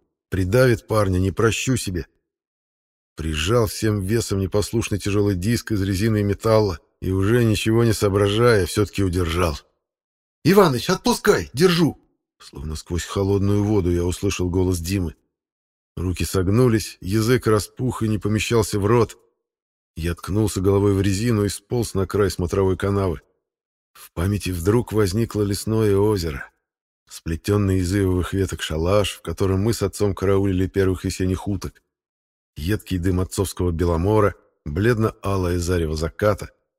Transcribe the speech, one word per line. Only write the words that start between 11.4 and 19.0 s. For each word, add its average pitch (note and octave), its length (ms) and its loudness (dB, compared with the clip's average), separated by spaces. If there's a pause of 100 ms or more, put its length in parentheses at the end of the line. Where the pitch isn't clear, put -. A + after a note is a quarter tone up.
держу!» E3+ 460 2 (380)
Словно D2+ 380 -12
сквозь - 280 -6
холодную G2+ 580 0
воду G2+ 280 2
я F2 140 0
услышал F2+ 460 -2
голос F#2 280 0
Димы. F2 360 -4 (840)
Руки F2 280 -4
согнулись, G#2 760 0
язык A2 460 0
распух A2+ 560 -2
и A2+ 60 0
не G#2+ 100 0
помещался G#2+ 640 0
в G2 60 2
рот. A2+ 300 2 (800)